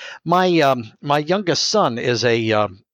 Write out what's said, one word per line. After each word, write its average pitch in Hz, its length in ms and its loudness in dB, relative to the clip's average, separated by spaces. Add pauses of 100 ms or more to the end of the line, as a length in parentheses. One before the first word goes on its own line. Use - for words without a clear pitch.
(240)
My, 175 380 2
um, 127 300 0 (100)
my 143 180 0
youngest 170 500 -2
son 156 280 0
is 120 280 -2
a, 117 280 2
um, 104 300 -2 (100)